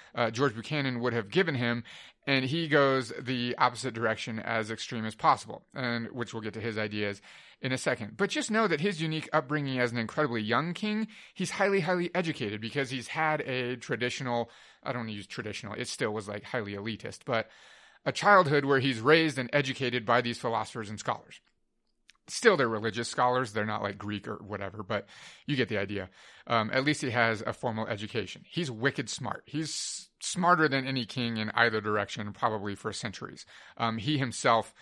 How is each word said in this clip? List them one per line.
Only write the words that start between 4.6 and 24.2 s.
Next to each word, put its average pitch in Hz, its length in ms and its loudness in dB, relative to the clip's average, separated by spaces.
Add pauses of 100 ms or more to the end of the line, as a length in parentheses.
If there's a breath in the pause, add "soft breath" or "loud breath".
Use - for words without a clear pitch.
extreme 110 340 -6
as 110 80 -6
possible, - 600 2
and 120 380 -4
which 120 220 -6
we'll 110 100 -6
get 107 100 -6
to 113 80 -8
his 113 160 -4
ideas 104 440 -2 (400 loud breath)
in 131 120 -2
a 131 40 -2
second. 113 380 -2
But 196 140 0
just 285 200 -2
know 220 160 2
that 165 140 2
his 170 220 0
unique 156 320 -2
upbringing 143 440 0
as 123 140 2
an 120 60 -2
incredibly 117 440 0
young 127 320 0
king, 214 340 -4 (260 loud breath)
he's - 180 -4
highly, 196 300 2
highly 175 340 0
educated 117 460 -2
because 117 280 -4
he's 127 200 -6
had 156 320 0
a 127 340 -4
traditional, 120 720 -2 (340 loud breath)
I 131 100 -4
don't 123 100 -4
wanna 110 80 -6
use 101 160 -8
traditional, 104 460 -8
it 120 160 -6
still 110 240 -2
was, 104 160 -6
like, 104 160 -8
highly 104 280 -6
elitist, 101 520 -8
but 113 240 0 (560 loud breath)
a 139 80 -2
childhood 170 500 6
where 139 160 4
he's 127 220 0
raised 151 360 6
and 123 140 -4
educated 127 540 0
by 123 160 6
these 117 180 -2
philosophers 110 500 -4
and 110 80 -8
scholars. - 440 -6 (840)
Still, 202 300 4
they're 127 100 6
religious 113 400 -2
scholars. 123 460 2
They're 107 140 0
not, 107 160 -4
like, 101 160 -4
Greek 104 280 -6